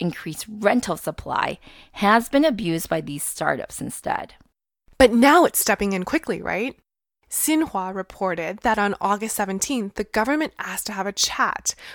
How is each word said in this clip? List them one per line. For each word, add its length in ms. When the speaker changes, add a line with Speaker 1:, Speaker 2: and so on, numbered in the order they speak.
Speaker 1:
increase 480
rental 480
supply, 640
has 360
been 160
abused 440
by 120
these 220
startups 580
instead. 540
Speaker 2:
But 140
now 320
it's 160
stepping 320
in 120
quickly, 380
right? 340
Xinhua 580
reported 680
that 180
on 200
August 380
seventeenth, 600
the 80
government 540
asked 280
to 60
have 140
a 60
chat 600